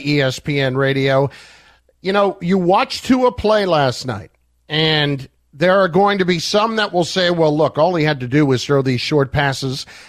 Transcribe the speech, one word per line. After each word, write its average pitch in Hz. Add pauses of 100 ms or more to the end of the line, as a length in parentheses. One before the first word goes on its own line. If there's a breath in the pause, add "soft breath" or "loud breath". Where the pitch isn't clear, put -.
E 147
S 131
P 143
N 131
Radio." 135 (720 loud breath)
You 180
know, 202
you 180
watched 190
Tua 254
play 214
last 143
night, 104 (380)
and 151 (260)
there 180
are 190
going 202
to 185
be 175
some 214
that 208
will 170
say, 175
"Well, 160
look, 151
all 175
he 156
had 151
to 123
do 143
was 131
throw 139
these 127
short 139
passes, 139 (240 loud breath)